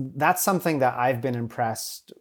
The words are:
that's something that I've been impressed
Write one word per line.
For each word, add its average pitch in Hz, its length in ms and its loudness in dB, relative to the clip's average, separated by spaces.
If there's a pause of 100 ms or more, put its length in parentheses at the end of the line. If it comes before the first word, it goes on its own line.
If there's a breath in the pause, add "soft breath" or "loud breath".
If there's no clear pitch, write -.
(160)
that's 151 260 2
something 170 380 2
that 123 180 2
I've 123 240 0
been 127 120 -2
impressed 117 880 -6